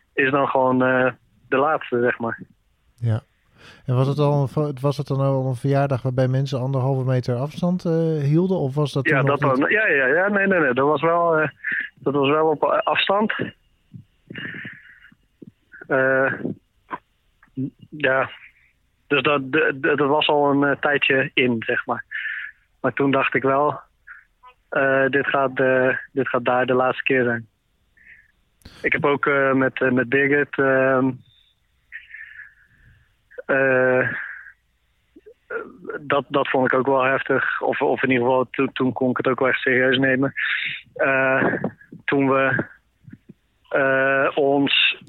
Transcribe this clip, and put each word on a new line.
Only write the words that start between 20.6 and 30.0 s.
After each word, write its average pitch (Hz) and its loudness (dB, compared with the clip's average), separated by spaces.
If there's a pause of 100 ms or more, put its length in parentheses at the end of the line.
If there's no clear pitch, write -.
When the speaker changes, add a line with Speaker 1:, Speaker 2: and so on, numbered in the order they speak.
Speaker 1:
eh, 139 0
tijdje 139 0
in, 123 2 (100)
zeg 120 -4
maar. 117 -6 (760)
Maar 127 -2
toen 139 0
dacht 135 0
ik 123 0
wel, 139 0 (880)
eh, 135 2
dit 143 0
gaat, 135 0
eh, 131 2 (160)
dit 131 -2
gaat 123 -2
daar 127 2
de 127 0
laatste 127 0
keer 131 2
zijn. 117 -2 (1400)
Ik 139 0
heb 151 -2
ook, 143 0
eh, 139 0
met, 131 -2
eh, 131 0
met 127 0